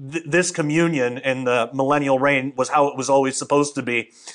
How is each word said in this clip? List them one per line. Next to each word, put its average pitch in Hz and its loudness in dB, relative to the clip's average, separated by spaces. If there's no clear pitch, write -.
th-, 165 -8
this 175 2
communion 147 0
in 131 -2
the 123 0
millennial 135 2
reign 139 0
was 127 -2
how 143 4
it 131 -6
was 131 -4
always 135 2
supposed 143 0
to 135 -6
be. 120 -4